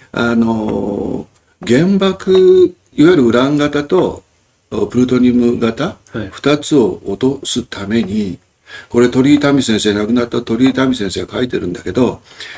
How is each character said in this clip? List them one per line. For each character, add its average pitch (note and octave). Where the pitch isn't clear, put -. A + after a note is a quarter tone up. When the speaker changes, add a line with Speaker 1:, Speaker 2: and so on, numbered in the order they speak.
Speaker 1:
あ A#2
の G#2+
ー、 F3
原 G3
爆、 F#3
い C3+
わ F3
ゆ F3+
る B2+
ウ A2+
ラ B2
ン D3
型 D3
と、 C#3
お、 A2
プ A#2+
ル B2+
ト B2
ニ B2
ウ -
ム A#2+
型、 A#2
Speaker 2:
は G#2+
い。 G2+
Speaker 1:
二 C#3+
つ D3
を G#2
落 G2
と C3+
す -
た G2
め A2+
に、 G2
こ A#2+
れ B2
鳥 C3
居 C#3+
民 C3+
先 A2
生、 G#2
亡 G#2
く A#2
な A#2+
っ A#2+
た A#2+
鳥 B2
居 C3
民 B2+
先 G2
生 F2+
が -
書 A2+
い B2
て A2+
る F2+
ん F2
だ -
け F#2
ど、 -